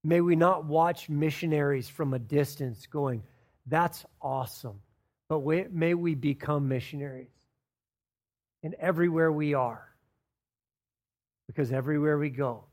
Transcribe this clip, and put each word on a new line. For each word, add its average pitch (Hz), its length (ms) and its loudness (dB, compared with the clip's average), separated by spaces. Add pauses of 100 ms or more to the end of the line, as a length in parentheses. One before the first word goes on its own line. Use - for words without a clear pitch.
May 170 160 6
we 175 160 4
not 170 280 4
watch 160 440 0
missionaries 147 800 0
from 139 260 -4
a 123 60 -4
distance 143 680 -2
going, 131 400 -4 (400)
"That's 165 400 -2 (140)
awesome." 127 600 -8 (460)
But 156 140 0
we, 160 240 0
may 170 300 0
we 170 200 0
become 143 540 -2
missionaries. 131 680 -6 (1300)
And 160 120 -8
everywhere 165 580 2
we 151 220 0
are, 123 380 -4 (1600)
because 131 240 -2
everywhere 147 460 2
we 147 120 0
go 123 420 -4